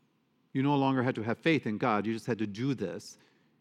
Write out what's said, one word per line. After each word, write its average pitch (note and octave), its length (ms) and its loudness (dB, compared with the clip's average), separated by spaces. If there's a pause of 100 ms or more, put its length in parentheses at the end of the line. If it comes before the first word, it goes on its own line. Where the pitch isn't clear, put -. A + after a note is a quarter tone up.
(520)
You C3+ 100 0
no C#3+ 140 4
longer C3+ 260 2
had B2 140 2
to A2 60 -6
have A2 160 -2
faith D#3 280 2
in G#2+ 100 -2
God. G#2+ 300 2
You A2+ 60 -2
just A2+ 140 -6
had A#2 120 -2
to G#2+ 80 -2
do A#2 260 -4
this, F#2+ 460 -8 (420)